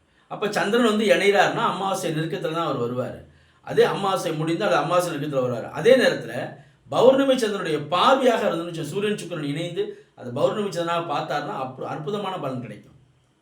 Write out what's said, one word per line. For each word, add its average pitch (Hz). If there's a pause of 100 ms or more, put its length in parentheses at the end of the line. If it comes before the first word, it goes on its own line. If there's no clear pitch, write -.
(320)
அப்ப 208 (100)
சந்திரன் 214
வந்து 214 (100)
இணைகிறாருன்னா 190
அமாவாசை 143
நெருக்கத்துல 165
தான் 165
அவர் 127
வருவாரு. 123 (480)
அதே 165 (120)
அமாவாசை 190 (100)
முடிந்து 170
அது 170
அமாவாசை 175
நெருக்கத்துல 139
வருவாரு. 117 (120)
அதே 214 (100)
நேரத்துல - (580)
பௌர்ணமி 262
சந்திரனுடைய 185 (180)
பார்வையாக 240
இருந்துன்னு 170
வச்சுக்கோங்க, 151
சூரியன் 208
சுக்கிரன் 156
இணைந்து 175 (340)
அது 120
பௌர்ணமி 196
சந்திரனாக 170
பார்த்தாருன்னா 147
அற்பு-, 123
அற்புதமான 185
பலன் 127
கிடைக்கும். 104 (440)